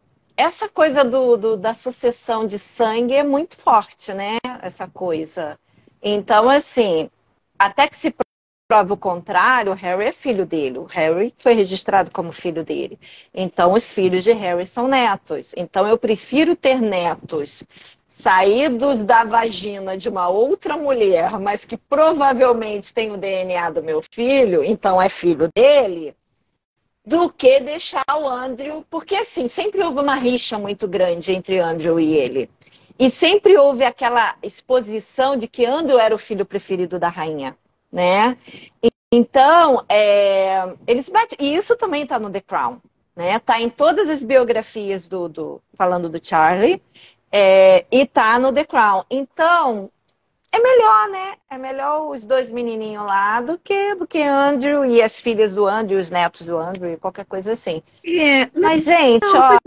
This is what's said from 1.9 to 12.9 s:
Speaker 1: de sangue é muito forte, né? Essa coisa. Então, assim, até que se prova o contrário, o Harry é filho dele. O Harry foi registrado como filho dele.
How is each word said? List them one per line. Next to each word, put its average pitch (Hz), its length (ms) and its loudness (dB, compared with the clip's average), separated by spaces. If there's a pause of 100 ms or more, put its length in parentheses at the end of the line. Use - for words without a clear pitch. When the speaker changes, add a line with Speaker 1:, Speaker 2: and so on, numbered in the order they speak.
Speaker 1:
de 202 120 -8
sangue 233 560 -2
é 285 100 2
muito 285 340 -4
forte, - 540 -2
né? 202 240 -8 (260)
Essa 185 240 -14
coisa. 160 720 -8 (440)
Então, 208 460 2
assim, 220 640 0 (480)
até 202 300 2
que - 80 -12
se - 180 -6 (540)
prova 202 260 2
o - 20 -8
contrário, 196 760 -2
o - 20 -2
Harry 185 320 -4
é 311 60 -4
filho 214 320 -4
dele. 143 340 -6
O - 60 -12
Harry 175 540 -2
foi 240 160 4
registrado 190 560 0
como 170 220 -8
filho 165 320 -8
dele. 139 340 -10 (340)